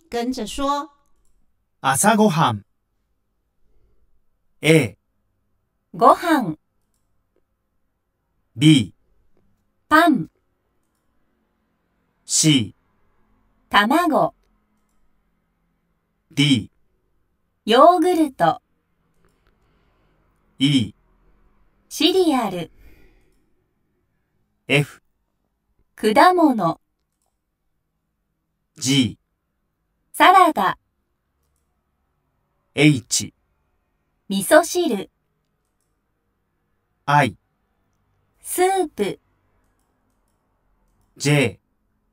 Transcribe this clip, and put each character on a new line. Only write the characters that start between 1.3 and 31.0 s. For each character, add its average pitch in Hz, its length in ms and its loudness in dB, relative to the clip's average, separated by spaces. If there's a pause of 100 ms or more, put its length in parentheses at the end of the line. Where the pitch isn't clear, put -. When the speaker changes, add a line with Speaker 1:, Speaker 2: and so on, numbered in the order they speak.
Speaker 2:
朝 165 340 0
ご 208 120 2
は 147 240 0
ん。 101 120 -10 (2000)
A。 151 340 2 (1000)
Speaker 3:
ご 247 200 2
飯。 277 420 -4 (2000)
Speaker 2:
B。 123 380 2 (960)
Speaker 3:
パ 320 200 2
ン。 185 220 -4 (1900)
Speaker 2:
C。 131 500 -2 (920)
Speaker 3:
卵。 226 680 -2 (2000)
Speaker 2:
D。 135 380 0 (960)
Speaker 3:
ヨ 302 320 4
ー - 20 -
グ 349 160 0
ル 302 160 -2
ト。 165 300 -4 (2000)
Speaker 2:
E。 131 360 -2 (960)
Speaker 3:
シ 330 240 -2
リ 349 220 0
ア 226 160 -4
ル。 175 220 -12 (1900)
Speaker 2:
F。 143 360 -4 (920)
Speaker 3:
果 330 400 2
物。 247 460 0 (2000)
Speaker 2:
G。 131 420 -2 (920)
Speaker 3:
サ 330 200 4
ラ 359 200 4
ダ。 190 260 -6 (2000)